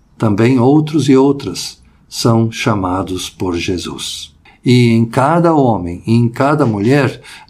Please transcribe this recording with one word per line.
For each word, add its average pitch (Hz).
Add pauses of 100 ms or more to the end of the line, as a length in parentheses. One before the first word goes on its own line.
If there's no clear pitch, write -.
(180)
também 113
outros 147
e 131
outras - (240)
são 113
chamados 95
por 90
Jesus. 82 (300)
E 123
em 113
cada 160
homem 101
e 113
em 117
cada 139
mulher, 120 (280)